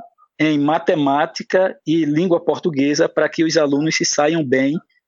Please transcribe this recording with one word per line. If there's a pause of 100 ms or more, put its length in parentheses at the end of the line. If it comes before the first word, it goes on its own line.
(400)
em
matemática
e
língua
portuguesa
para
que
os
alunos
se
saiam
bem (320)